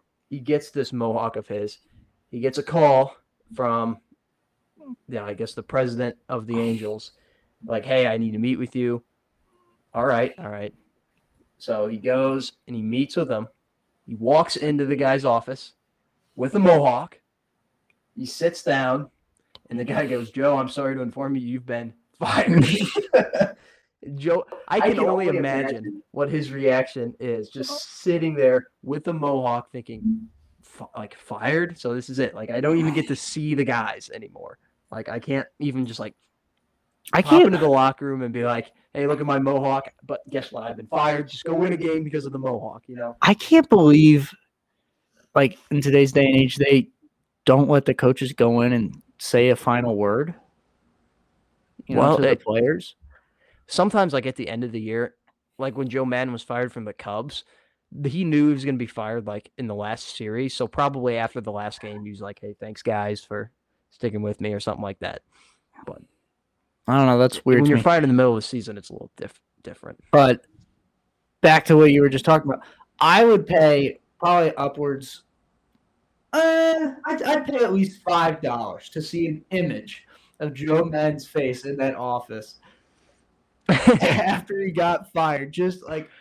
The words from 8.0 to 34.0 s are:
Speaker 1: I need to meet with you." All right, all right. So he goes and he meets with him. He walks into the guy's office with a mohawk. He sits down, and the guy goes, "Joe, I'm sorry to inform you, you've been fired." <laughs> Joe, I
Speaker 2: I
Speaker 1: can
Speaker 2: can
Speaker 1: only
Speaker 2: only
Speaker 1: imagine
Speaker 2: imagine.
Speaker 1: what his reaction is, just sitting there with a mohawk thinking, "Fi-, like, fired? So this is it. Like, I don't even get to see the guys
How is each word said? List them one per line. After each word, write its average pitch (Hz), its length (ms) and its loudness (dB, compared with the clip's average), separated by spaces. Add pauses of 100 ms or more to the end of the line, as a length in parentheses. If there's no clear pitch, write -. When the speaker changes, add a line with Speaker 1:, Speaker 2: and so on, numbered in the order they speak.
Speaker 1:
I 113 120 -2
need 113 140 -4
to 107 60 -6
meet 123 200 -2
with 123 180 -8
you." 120 260 -4 (920)
All 117 120 -2
right, 123 320 0
all 165 120 -12
right. 104 240 -12 (840)
So 107 300 -4
he 113 100 -8
goes 131 540 -2 (140)
and 120 100 -12
he 110 60 -6
meets 123 340 -4
with 151 140 -2
him. 113 180 -6 (580)
He 123 80 -14
walks 131 420 0
into 143 300 -2
the 139 100 0
guy's 135 280 0
office 127 480 -4 (640)
with 131 180 -4
a 208 60 2
mohawk. 151 580 4 (960)
He 131 100 -12
sits 165 360 -4
down, 135 480 -2 (580)
and 120 100 -8
the 123 60 -6
guy 139 220 -2
goes, 120 240 -6
"Joe, 139 280 0
I'm 127 100 -4
sorry 135 260 -6
to 131 80 -6
inform 135 340 -6
you, 127 100 -8
you've 123 200 -8
been 117 260 -8 (260)
fired." 165 460 2
<laughs> - 920 0 (580)
Joe, 165 300 -2 (220)
I 185 100 -2
Speaker 2:
I 220 40 0
Speaker 1:
can 220 120 2
Speaker 2:
can - 80 -2
Speaker 1:
only 185 260 0
Speaker 2:
only 147 120 0
Speaker 1:
imagine 135 380 -4
Speaker 2:
imagine. 104 260 -12 (100)
Speaker 1:
what 143 180 -4
his 147 200 -6
reaction 131 720 -2
is, 117 300 -8
just 131 520 -12
sitting 160 320 -2
there 127 340 2 (140)
with 147 260 -8
a 170 40 -4
mohawk 135 580 -4
thinking, 117 580 -6 (340)
"Fi-, - 240 -20 (100)
like, 107 180 -14
fired? 156 640 -4
So 120 160 -6
this 123 140 -8
is 131 100 -6
it. 123 160 -2
Like, 110 160 -12
I 117 120 -4
don't 160 160 2
even 160 160 0
get 151 140 -2
to 139 80 -4
see 151 380 -6
the 139 100 0
guys 113 500 -4